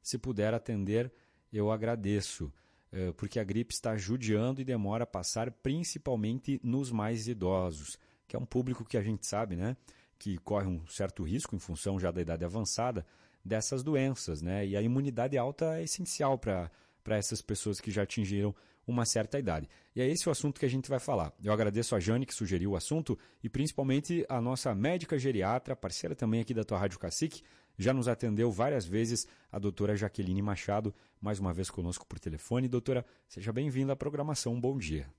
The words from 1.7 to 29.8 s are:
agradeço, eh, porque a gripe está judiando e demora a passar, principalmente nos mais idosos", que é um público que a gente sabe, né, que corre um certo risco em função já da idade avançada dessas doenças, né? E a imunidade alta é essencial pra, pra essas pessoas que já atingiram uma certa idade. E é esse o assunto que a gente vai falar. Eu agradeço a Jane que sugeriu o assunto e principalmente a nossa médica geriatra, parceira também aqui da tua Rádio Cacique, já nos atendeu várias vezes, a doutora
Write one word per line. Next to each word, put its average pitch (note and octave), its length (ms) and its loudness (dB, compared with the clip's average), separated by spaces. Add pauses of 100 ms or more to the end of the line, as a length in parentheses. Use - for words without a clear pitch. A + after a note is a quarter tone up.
agradeço, G#2 800 0 (400)
eh, F#2 220 -2
porque G#2 260 -4
a G#2+ 40 0
gripe G#2 280 0
está A2 240 -2
judiando A2+ 640 2
e C3 60 -4
demora A2+ 380 0
a - 40 -2
passar, A2+ 440 -2
principalmente C3 1120 0
nos B2 280 2
mais A2 360 0
idosos", F#2 720 0 (280)
que - 80 -8
é A#2+ 40 -2
um B2+ 60 -2
público B2+ 380 0
que A#2 140 -2
a G2+ 60 2
gente G#2+ 240 -2
sabe, G2+ 280 -2
né, G#2+ 220 -2 (400)
que F#2+ 220 -4
corre G2+ 260 0
um E2 220 -2
certo F#2+ 340 -4
risco G2 340 -2
em F2+ 40 -4
função F#2+ 400 -2
já F2+ 100 2
da F2+ 120 -2
idade E2 220 -2
avançada G#2+ 640 -2 (400)
dessas A2 380 -2
doenças, C3+ 580 0
né? G2 240 0
E G2 100 -2
a G#2 60 2
imunidade C3 560 2
alta D#3+ 400 0
é E3 60 -4
essencial D3 560 0
pra, F2+ 320 -2 (320)
pra G#2+ 140 0
essas G#2 240 -2
pessoas G#2 400 -2
que G#2+ 100 -4
já G2+ 120 2
atingiram G2+ 520 0 (320)
uma A#2+ 180 2
certa A#2 340 0
idade. D#2+ 300 -2 (260)
E B2 60 0
é C3 60 4
esse E3+ 200 2
o E3 40 2
assunto C#3+ 280 0
que D3 60 2
a B2+ 40 4
gente C3 200 0
vai C3+ 100 2
falar. F2+ 340 0 (100)
Eu G#2 100 4
agradeço A2 420 2
a G2 40 4
Jane A2+ 260 2
que - 80 -10
sugeriu G2 380 2
o F#2+ 40 2
assunto D3 420 0 (260)
e A#2 60 -4
principalmente D3 800 0
a B2+ 140 0
nossa B2 320 0
médica D#3 440 2
geriatra, B2 580 2
parceira - 400 -6
também A2+ 260 2
aqui A#2+ 120 -2
da A2 100 0
tua G#2 140 0
Rádio F#2+ 220 0
Cacique, - 440 -4 (340)
já A2 160 4
nos B2 140 2
atendeu A2+ 440 2
várias A#2 340 2
vezes, A2+ 420 0 (240)
a G#2 60 -6
doutora G2+ 380 0